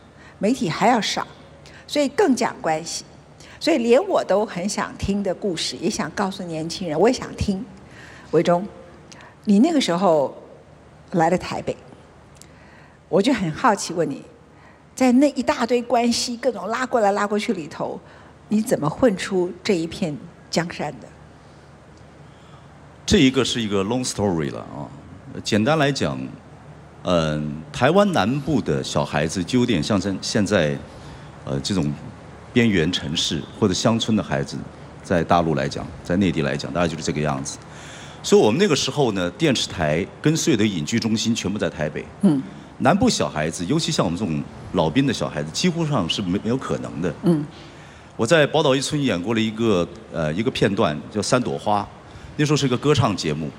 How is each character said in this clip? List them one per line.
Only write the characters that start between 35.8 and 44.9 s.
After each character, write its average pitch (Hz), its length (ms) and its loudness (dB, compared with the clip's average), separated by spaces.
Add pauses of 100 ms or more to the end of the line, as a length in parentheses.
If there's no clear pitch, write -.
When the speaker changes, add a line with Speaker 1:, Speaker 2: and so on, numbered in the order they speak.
Speaker 2:
在 90 120 0
内 95 140 4
地 78 120 -2
来 69 140 -2
讲， 67 160 -8
大 85 80 -2
概 87 60 2
就 76 100 -4
是 76 60 -10
这 82 100 -2
个 73 80 -4
样 71 220 -2
子。 - 160 -10 (640)
所 208 160 6
以 - 20 10
我 120 80 6
们 120 100 4
那 208 100 6
个 143 80 4
时 - 160 -2
候 135 200 2
呢， 90 200 0
电 151 220 2
视 - 140 -2
台 80 380 0 (160)
跟 160 140 4
所 156 160 2
有 117 40 6
的 101 80 4
影 90 200 0
剧 117 140 -2
中 113 180 0
心 110 180 0
全 - 180 -4
部 101 60 -6
在 90 100 -2
台 76 220 -4
北。 76 140 -8 (180)
Speaker 1:
嗯。 151 180 4 (380)
Speaker 2:
南 156 180 4
部 226 140 2
小 78 180 -2
孩 78 220 -4
子， 85 160 -6
尤 143 120 0
其 160 120 -2
像 147 160 0
我 - 20 0
们 85 100 -2
这 110 60 -2
种 73 180 -2 (300)
老 82 160 2
兵 131 160 2